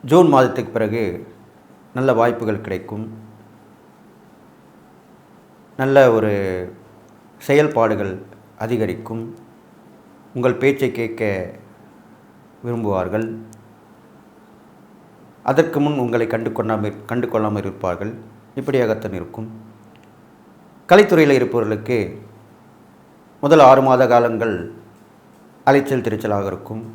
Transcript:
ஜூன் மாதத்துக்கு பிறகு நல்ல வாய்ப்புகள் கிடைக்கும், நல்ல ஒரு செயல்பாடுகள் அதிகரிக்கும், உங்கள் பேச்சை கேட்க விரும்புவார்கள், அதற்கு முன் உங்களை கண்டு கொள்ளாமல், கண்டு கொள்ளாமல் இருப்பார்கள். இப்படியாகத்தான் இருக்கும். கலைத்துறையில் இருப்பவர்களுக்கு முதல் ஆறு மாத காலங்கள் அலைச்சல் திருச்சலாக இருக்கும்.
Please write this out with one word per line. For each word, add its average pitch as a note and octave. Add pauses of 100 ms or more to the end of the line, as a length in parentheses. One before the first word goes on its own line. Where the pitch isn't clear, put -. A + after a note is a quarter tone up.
ஜூன் D#3+
மாதத்துக்கு B2+
பிறகு A2+ (920)
நல்ல B2+
வாய்ப்புகள் A2
கிடைக்கும், G#2 (2750)
நல்ல C3+ (140)
ஒரு G#2+ (1120)
செயல்பாடுகள் A2+ (520)
அதிகரிக்கும், A2+ (1120)
உங்கள் B2
பேச்சை C3+
கேட்க A2+ (1400)
விரும்புவார்கள், G#2+ (2250)
அதற்கு D3
முன் D3
உங்களை A#2
கண்டு A2+
கொள்ளாமல், G#2+ (100)
கண்டு A#2
கொள்ளாமல் G#2+
இருப்பார்கள். F#2+ (480)
இப்படியாகத்தான் A2
இருக்கும். A2 (1400)
கலைத்துறையில் E3+
இருப்பவர்களுக்கு A2 (1400)
முதல் D3+
ஆறு C3
மாத B2+
காலங்கள் A#2 (1160)
அலைச்சல் C#3
திருச்சலாக G#2
இருக்கும். A2+ (140)